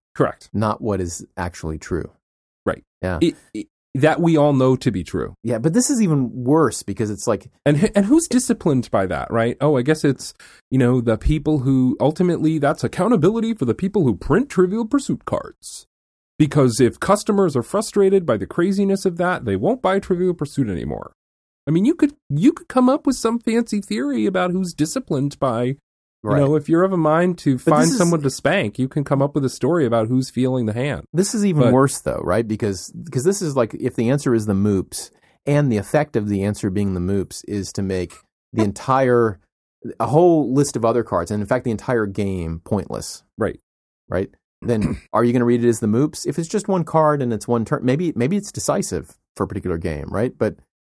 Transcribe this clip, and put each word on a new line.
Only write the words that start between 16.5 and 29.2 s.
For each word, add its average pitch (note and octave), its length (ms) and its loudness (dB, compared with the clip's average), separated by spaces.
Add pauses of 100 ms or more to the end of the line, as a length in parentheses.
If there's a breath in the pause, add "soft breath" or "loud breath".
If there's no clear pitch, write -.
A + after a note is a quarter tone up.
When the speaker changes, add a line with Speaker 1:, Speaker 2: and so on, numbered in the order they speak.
Speaker 1:
if A#2 200 2
customers G3 560 2
are B2 80 0
frustrated G3 640 2
by A#2+ 120 2
the G2 100 -6
craziness G3 580 0
of F3+ 120 -2
that, F3 280 -2
they G#2 120 0
won't G3+ 240 0
buy G3 180 2
Trivial F3+ 340 0
Pursuit C#3+ 360 -4
anymore. C2+ 420 -6 (560)
I - 40 0
mean, F3 140 2
you D4+ 100 4
could, D4 180 0 (160)
you D#3+ 220 2
could - 160 -4
come B3+ 220 2
up D4 160 0
with C4 100 0
some A#3 240 -2
fancy A3+ 400 -2
theory A#3 460 -2
about F#3 260 0
who's F3+ 220 -2
disciplined D3 680 -2
by, A#2+ 260 0
you C3+ 120 -2 (460)
Speaker 2:
Right. B2 180 2
Speaker 1:
know, C#3+ 140 4
if D3+ 120 -2
you're E3 160 4
of F#3+ 80 2
a F#3 60 -2
mind E3+ 420 2
to C#3 160 2
Speaker 2:
But B2+ 140 -6
Speaker 1:
find D3+ 140 4
Speaker 2:
this E3 80 4
is C4 60 0
Speaker 1:
someone E3+ 240 2
to C#3 80 0
spank, C#3+ 500 -2
you C3 100 -2
can D3 160 -4
come C#3 160 0